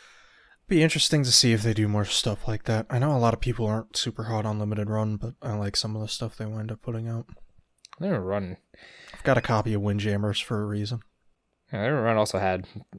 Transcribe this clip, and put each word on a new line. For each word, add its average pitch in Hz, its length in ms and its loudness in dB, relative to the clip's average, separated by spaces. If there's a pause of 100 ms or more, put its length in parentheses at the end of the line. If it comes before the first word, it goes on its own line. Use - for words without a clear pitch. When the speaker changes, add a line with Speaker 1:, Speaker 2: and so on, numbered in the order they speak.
(680)
Speaker 1:
be 160 160 6
interesting 156 400 4
to 127 80 0
see 117 220 6
if 107 100 4
they 113 100 2
do 107 140 2
more 104 180 2
stuff - 440 -2
like 107 160 -2
that. 110 260 0
I 127 80 0
know 143 180 2
a - 20 2
lot 117 140 4
of 110 80 -4
people 117 240 0
aren't 110 320 -2
super 110 280 -4
hot 110 200 -2
on 107 140 -2
Limited 104 320 -2
Run, 107 280 0
but 117 220 -8
I 117 120 -6
like 101 240 -2
some 107 180 -2
of 110 80 -6
the 104 60 -6
stuff - 280 -8
they 110 100 -6
wind 110 260 -6
up 110 100 -12
putting 113 260 -6
out. 113 180 -6 (760)
Speaker 2:
Limited 165 220 -2
Run. 92 340 -4 (580)
Speaker 1:
I've - 80 -14
got 131 160 4
a - 40 4
copy 110 300 0
of 101 100 0
Windjammers 101 580 0
for 107 220 -4
a 104 40 -4
reason. 104 320 -4 (720)
Speaker 2:
Yeah, 101 120 -4
Limited 135 180 0
Run 113 140 2
also 104 240 2
had, 92 260 0 (320)